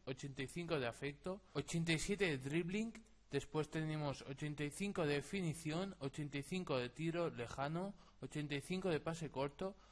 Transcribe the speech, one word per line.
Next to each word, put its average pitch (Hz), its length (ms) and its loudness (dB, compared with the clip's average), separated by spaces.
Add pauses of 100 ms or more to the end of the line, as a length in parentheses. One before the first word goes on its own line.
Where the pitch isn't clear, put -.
ochenta 135 380 -4
y - 40 -4
cinco 170 320 0
de 123 60 2
afecto, 143 560 -4 (120)
ochenta 165 380 2
y 156 60 6
siete 196 280 2
de 151 120 4
dribbling, 180 560 0 (380)
después 151 380 0
tenemos 156 540 0
ochenta 147 400 -2
y 147 60 0
cinco 190 380 2
de 147 80 6
definición, 175 840 0
ochenta 143 380 -2
y 139 60 -2
cinco 175 340 2
de 123 120 2
tiro 165 420 2
lejano, 143 640 -2 (260)
ochenta 147 320 -2
y 143 80 2
cinco 185 280 0
de 151 100 4
pase 160 320 -4
corto, 143 440 -2 (160)